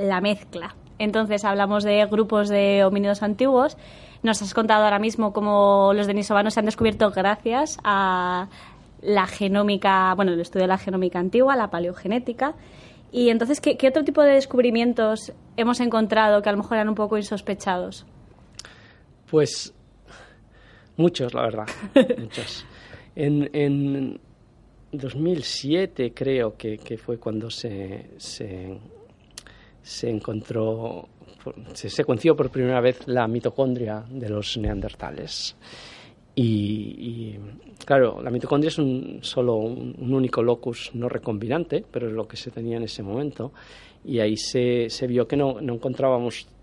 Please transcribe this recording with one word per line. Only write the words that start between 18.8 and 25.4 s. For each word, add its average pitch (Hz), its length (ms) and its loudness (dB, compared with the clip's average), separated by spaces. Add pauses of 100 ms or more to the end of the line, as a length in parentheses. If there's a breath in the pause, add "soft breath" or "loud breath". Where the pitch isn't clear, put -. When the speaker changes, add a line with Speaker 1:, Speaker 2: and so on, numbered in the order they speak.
Speaker 2:
Pues - 440 0 (1200 loud breath)
muchos, 160 360 0
la 123 80 0
verdad, 110 240 -2 (300)
Speaker 1:
<laughs> 247 240 6
Speaker 2:
muchos. - 440 -10 (520 loud breath)
En, 147 380 0
en 139 640 -2 (720)
dos 131 240 -8
mil 160 280 -2